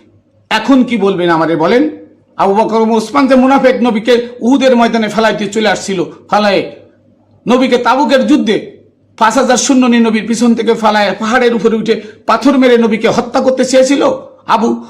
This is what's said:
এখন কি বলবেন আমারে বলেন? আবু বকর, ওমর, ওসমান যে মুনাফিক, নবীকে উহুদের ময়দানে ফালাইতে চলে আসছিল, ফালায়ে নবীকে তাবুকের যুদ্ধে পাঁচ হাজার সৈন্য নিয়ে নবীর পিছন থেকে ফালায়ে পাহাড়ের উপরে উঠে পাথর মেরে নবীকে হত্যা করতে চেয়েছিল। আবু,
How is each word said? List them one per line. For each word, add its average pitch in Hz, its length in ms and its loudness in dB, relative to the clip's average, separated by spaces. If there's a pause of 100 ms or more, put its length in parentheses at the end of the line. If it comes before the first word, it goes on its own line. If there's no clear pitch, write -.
(500)
এখন 226 340 2
কি 240 140 -4
বলবেন 185 320 0
আমারে 160 260 0
বলেন? 220 340 0 (480)
আবু 196 180 0
বকর, 220 260 0
ওমর, 220 160 0
ওসমান 262 300 -2
যে 262 80 2
মুনাফিক, 262 460 2
নবীকে 233 460 0 (140)
উহুদের 254 340 2
ময়দানে 233 340 0
ফালাইতে 208 380 -2
চলে 214 220 -2
আসছিল, 180 340 -4 (260)
ফালায়ে 196 460 0 (720)
নবীকে 247 300 2
তাবুকের 254 500 0
যুদ্ধে 220 560 -2 (340)
পাঁচ 220 200 0
হাজার 247 200 2
সৈন্য 254 280 2
নিয়ে 240 160 2
নবীর 220 260 0
পিছন 233 280 0
থেকে 226 180 0
ফালায়ে 214 460 0
পাহাড়ের 233 360 0
উপরে 214 220 0
উঠে 214 240 -2 (240)
পাথর 269 320 2
মেরে 254 200 4
নবীকে 220 320 0
হত্যা 240 320 -2
করতে 262 240 0
চেয়েছিল। 262 380 2 (440)
আবু, 226 420 -2